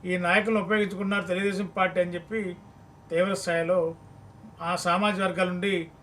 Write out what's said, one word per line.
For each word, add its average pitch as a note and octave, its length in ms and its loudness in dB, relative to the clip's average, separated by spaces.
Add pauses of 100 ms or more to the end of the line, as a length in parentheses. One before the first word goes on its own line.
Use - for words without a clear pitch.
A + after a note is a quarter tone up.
ఈ F3+ 120 0
నాయకులను G3+ 440 2
ఉపయోగించుకున్నారు G3+ 640 0
తెలుగుదేశం G3 380 0
పార్టీ F3+ 360 0
అని F3 120 0
చెప్పి F3+ 440 -6 (520)
తీవ్ర F#3 240 2
స్థాయిలో E3+ 640 0 (680)
ఆ E3+ 140 -2
సామాజిక F#3+ 480 2
వర్గాల F3+ 240 0
నుండి F3+ 420 -2 (140)